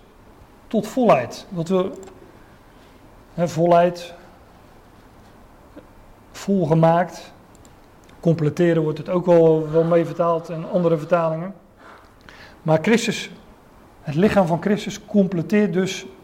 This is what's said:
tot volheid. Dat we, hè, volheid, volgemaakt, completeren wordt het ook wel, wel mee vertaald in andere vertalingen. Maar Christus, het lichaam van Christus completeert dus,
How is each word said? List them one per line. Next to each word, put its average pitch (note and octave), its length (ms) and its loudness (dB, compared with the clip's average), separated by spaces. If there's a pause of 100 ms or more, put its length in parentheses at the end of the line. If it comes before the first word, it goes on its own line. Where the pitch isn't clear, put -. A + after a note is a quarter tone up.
(680)
tot - 200 -4
volheid. E3 640 0
Dat E3 200 -6
we, F#3 220 0 (1400)
hè, F3 140 -2
volheid, E3+ 680 0 (2250)
volgemaakt, E3+ 1000 0 (960)
completeren D#3+ 560 0
wordt D#3 140 -4
het D3 120 -12
ook F3+ 160 -2
wel, D#3+ 460 4
wel E3 120 2
mee E3+ 220 2
vertaald E3+ 440 -4
in E3 160 -10
andere E3+ 320 0
vertalingen. E3 560 -2 (1080)
Maar D#3 200 2
Christus, A3+ 500 -2 (720)
het C#3+ 140 -8
lichaam G3 320 2
van E3 140 -2
Christus G3+ 440 -4
completeert F#3 680 0
dus, - 320 -4 (180)